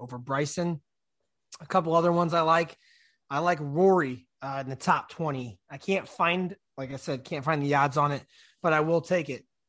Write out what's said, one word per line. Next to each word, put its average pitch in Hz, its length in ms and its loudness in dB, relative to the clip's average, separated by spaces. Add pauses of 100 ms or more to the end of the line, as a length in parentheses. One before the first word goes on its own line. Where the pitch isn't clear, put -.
over 123 180 -12
Bryson. 147 600 -4 (800)
A 156 60 -20
couple 165 280 2
other 170 180 6
ones 170 220 2
I 170 60 4
like. 160 360 2 (540)
I 135 80 -2
like 170 220 2
Rory, 151 640 2 (160)
uh, 135 220 -6
in 131 60 -8
the 131 60 -8
top 156 320 0
twenty. 131 520 -6 (100)
I 139 80 -14
can't 190 300 -4
find, 180 480 -2 (200)
like 135 160 -10
I 135 40 -10
said, 131 280 -8
can't 147 200 -8
find 151 180 0
the 143 140 2
odds 139 200 2
on 147 140 2
it, 139 140 -8 (360)
but 165 120 0
I 156 80 4
will 160 220 0
take 170 260 -2
it. 127 160 -10 (240)